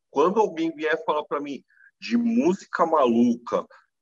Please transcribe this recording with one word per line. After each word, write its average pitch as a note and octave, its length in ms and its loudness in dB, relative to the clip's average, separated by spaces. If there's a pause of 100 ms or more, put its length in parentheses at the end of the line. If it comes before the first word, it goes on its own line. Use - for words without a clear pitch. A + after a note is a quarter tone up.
(100)
quando F#3 300 2
alguém E3 340 -2
vier D#3 300 -2
falar D3+ 200 -2
pra D3 160 -6
mim C#3+ 220 -10 (380)
de A2 160 -4
música C3 680 0
maluca, A#2+ 800 0 (360)